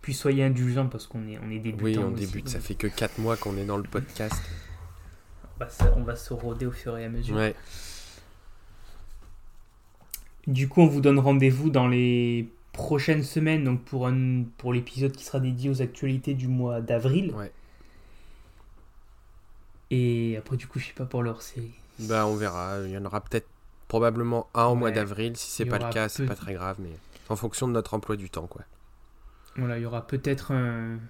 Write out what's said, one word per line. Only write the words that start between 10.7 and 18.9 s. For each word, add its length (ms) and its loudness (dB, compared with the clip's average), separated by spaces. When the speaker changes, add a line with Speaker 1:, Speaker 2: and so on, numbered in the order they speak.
Speaker 1:
on 60 12
vous 140 4
donne 180 10
rendez-vous 500 6
dans 180 6
les 640 4
prochaines 500 2
semaines, 400 2
donc 200 2
pour 240 -2
un, 360 2
pour 160 -2
l'épisode 380 0
qui 120 -14
sera 160 -4
dédié 300 0
aux 120 0
actualités 520 -2
du 140 -2
mois 340 0
d'avril. 540 2
Speaker 2:
Ouais. 160 -10